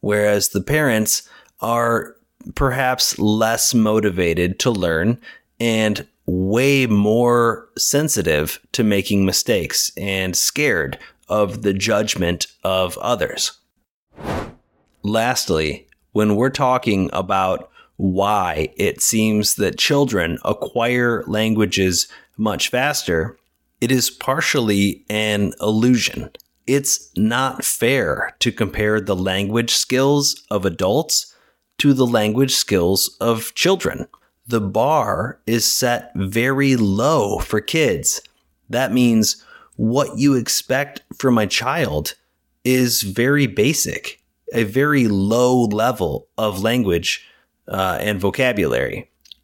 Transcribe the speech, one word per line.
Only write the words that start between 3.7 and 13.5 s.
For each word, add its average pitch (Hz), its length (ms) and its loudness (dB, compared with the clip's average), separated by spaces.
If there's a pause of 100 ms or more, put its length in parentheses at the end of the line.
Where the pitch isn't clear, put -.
motivated 92 840 2
to 127 100 0
learn 90 500 0 (400)
and 110 460 0 (200)
way 123 600 2
more 113 880 2
sensitive 82 840 0 (140)
to 117 120 0
making 101 400 2
mistakes - 720 -2
and 95 380 -4
scared 92 640 -2 (300)
of 104 340 -2
the 98 120 0
judgment 98 720 -2 (180)
of 92 340 -2
others. - 600 -4 (1400)